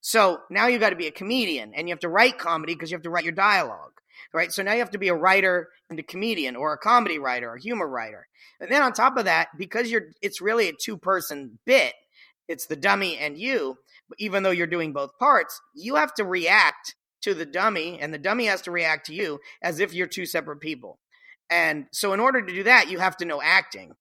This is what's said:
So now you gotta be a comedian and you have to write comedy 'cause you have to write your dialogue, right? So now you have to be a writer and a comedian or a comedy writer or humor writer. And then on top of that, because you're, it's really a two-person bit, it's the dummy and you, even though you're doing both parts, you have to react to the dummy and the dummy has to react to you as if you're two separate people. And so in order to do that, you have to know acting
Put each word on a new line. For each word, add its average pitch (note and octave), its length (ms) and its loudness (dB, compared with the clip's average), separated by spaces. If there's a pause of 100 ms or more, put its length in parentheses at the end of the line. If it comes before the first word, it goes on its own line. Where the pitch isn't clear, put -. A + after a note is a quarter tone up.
So F#3+ 400 4 (100)
now G#3 160 2
you B3 140 2
gotta G3+ 160 2
be E3 100 -6
a D3 60 -6
comedian F#3+ 600 -4
and E3 160 -6
you F3 40 -4
have D#3 80 -8
to F3 80 -4
write A#3 300 4
comedy E3 360 -2
'cause E3 160 -10
you F3+ 60 -6
have D#3+ 80 -12
to E3+ 60 -6
write E3+ 140 0
your E3 80 -2
dialogue, D#3+ 600 0 (420)
right? F3 160 0
So F#3+ 140 -4
now G3+ 80 0
you A#3 80 2
have A#3 100 -4
to G#3 80 -8
be F#3+ 100 0
a F3 60 4
writer F3+ 540 4 (220)
and D#3+ 100 -10
a - 20 -12
comedian F3 540 -4
or D3+ 160 -2
a C#3+ 60 -6
comedy G#3 420 2
writer B2 320 -4
or A#2+ 40 -14
humor F#3+ 320 -4
writer. A2+ 380 -8 (320)
And F3+ 100 -12
then C#4+ 140 4
on B3 100 2
top B3+ 240 2
of A3 100 0
that, E3 300 2
because A3+ 360 -4
you're, F3+ 180 -2 (100)
it's G3 200 -6
really A3 280 2
a D#3+ 40 -4
two-person D#3 920 -4
bit, G#3 300 4 (540)
it's - 180 -8
the D#3 100 -4
dummy G3 400 2
and D3 220 -6
you, F3+ 400 -2 (400)
even G3 240 -2
though F#3+ 80 4
you're E3+ 160 0
doing D#3+ 280 -4
both C#3 240 -6
parts, C4 420 2 (140)
you A#3+ 220 -4
have D4+ 180 2
to G#3+ 100 -2
react F3+ 680 2 (260)
to G3+ 140 -2
the D#3+ 100 -4
dummy E3+ 560 -2
and D3+ 140 -6
the D3+ 40 -10
dummy G#3+ 280 0
has F#3+ 160 0
to F3+ 80 -10
react E3 340 0
to D#3 80 -12
you D#3+ 260 -4 (220)
as E3+ 200 -4
if F#3+ 120 0
you're F3 140 -2
two F#3 180 -8
separate D3+ 360 -6
people. C3+ 380 -10 (520)
And D#3+ 420 2
so G3 220 -2
in G3 60 0
order B3+ 200 4
to F#3 140 -8
do F#3+ 80 -4
that, A3 260 6
you F3 120 -6
have F#3 180 0
to F3 80 -6
know C#3+ 160 -4
acting D#3 580 0